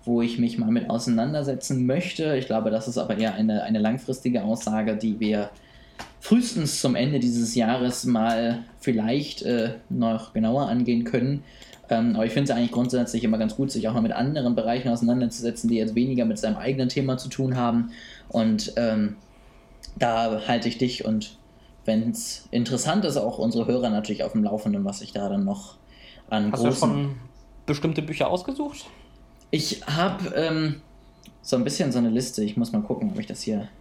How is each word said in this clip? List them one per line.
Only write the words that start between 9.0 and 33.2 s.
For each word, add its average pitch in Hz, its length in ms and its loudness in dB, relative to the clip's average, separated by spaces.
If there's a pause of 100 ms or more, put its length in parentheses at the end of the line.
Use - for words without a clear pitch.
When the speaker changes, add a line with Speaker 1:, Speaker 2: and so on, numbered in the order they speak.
Speaker 1:
äh, 117 320 0 (160)
noch 113 420 0
genauer 113 380 2
angehen 120 340 2
können. 131 400 0 (460)
Ähm, 117 260 4
aber 110 100 2
ich 113 60 0
find's 139 200 2
eigentlich 120 200 2
grundsätzlich 120 520 0
immer 110 140 2
ganz 110 200 -2
gut, 139 140 0
sich 110 180 -2
auch 117 40 -2
mal 120 80 2
mit 110 120 2
anderen 127 420 0
Bereichen 117 320 0
auseinanderzusetzen, 117 840 0
die 117 60 4
jetzt 110 200 0
weniger 123 280 2
mit 110 140 0
seinem 107 180 0
eigenen 131 320 0
Thema 131 300 0
zu 131 100 -8
tun 131 300 -2
haben. 117 340 2 (380)
Und, 110 480 0
ähm, 110 400 2 (800)
da 113 500 2
halte 120 220 2
ich - 80 -6
dich 123 260 -2
und, 110 340 -2 (460)
wenn's 113 680 -2
interessant 131 520 0
ist, 147 140 0
auch 113 220 -2
unsere 117 260 0
Hörer 120 240 2
natürlich 104 340 0
auf - 80 -4
dem 107 120 2
Laufenden, 101 420 0
was 98 140 -4
sich 107 120 -14
da 101 160 -4
dann 101 160 0
noch 98 320 -4 (540)
an 107 220 0
Speaker 2:
Hast 117 120 0
du 123 40 6
Speaker 1:
großen 131 220 4
Speaker 2:
schon 139 260 -2 (500)
bestimmte 156 380 -2
Bücher 151 260 -2
ausgesucht? 277 560 -4 (640)
Speaker 1:
Ich - 380 -2
hab, 180 340 0 (160)
ähm, 156 440 0 (600)
so - 160 0
ein 120 60 2
bisschen 143 280 0
so 120 60 0
eine 117 120 4
Liste. 117 340 0
Ich 104 120 -2
muss 117 160 0
mal 107 120 0
gucken, 110 280 -2
ob 101 80 -6
ich 104 60 -6